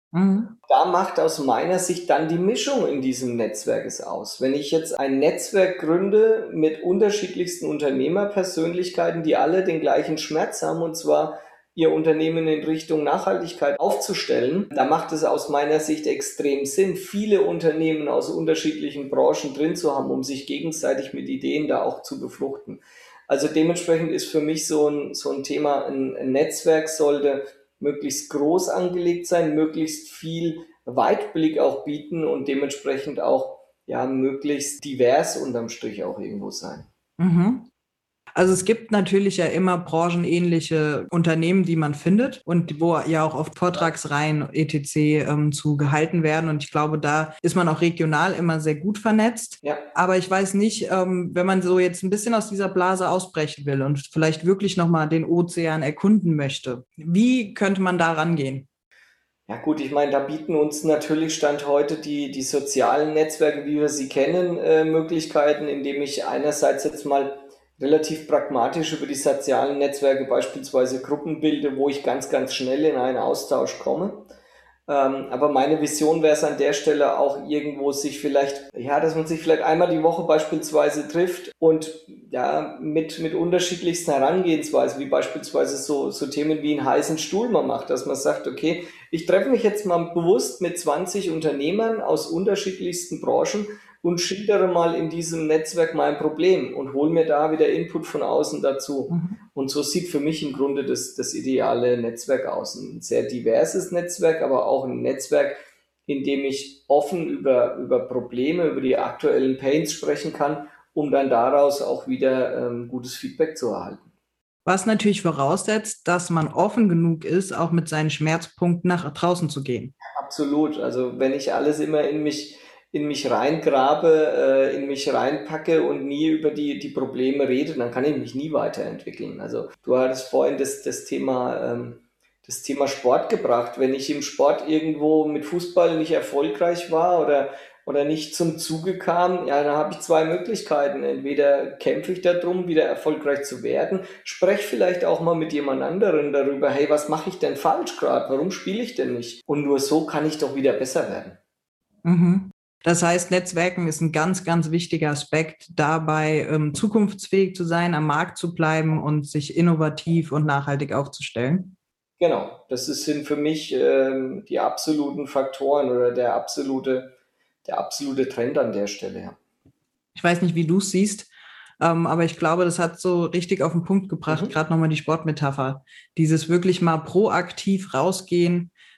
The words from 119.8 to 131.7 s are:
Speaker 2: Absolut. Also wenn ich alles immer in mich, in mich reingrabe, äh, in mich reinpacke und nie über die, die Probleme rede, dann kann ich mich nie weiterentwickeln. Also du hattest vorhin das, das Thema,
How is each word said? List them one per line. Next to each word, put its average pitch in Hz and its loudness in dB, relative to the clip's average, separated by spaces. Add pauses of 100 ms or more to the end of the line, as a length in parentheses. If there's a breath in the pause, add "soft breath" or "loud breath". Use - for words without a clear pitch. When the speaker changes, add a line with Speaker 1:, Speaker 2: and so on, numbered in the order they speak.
Speaker 2:
Absolut. 147 -2
Also 123 -4
wenn 135 2
ich - -2
alles 147 0
immer 151 2
in 151 0
mich, - -4 (360 loud breath)
in 147 -2
mich 139 -2
reingrabe, 147 4
äh, 135 4
in 139 -4
mich 139 -2
reinpacke 151 0
und 139 -2
nie 147 0
über 156 2
die, 147 -4
die 143 -10
Probleme 131 0
rede, 143 0
dann 120 -2
kann 127 0
ich 147 2
mich 120 -6
nie 151 -6
weiterentwickeln. - -6
Also 117 -8 (160)
du 127 2
hattest 131 0
vorhin 139 2
das, 135 -4
das - -6
Thema, 127 -2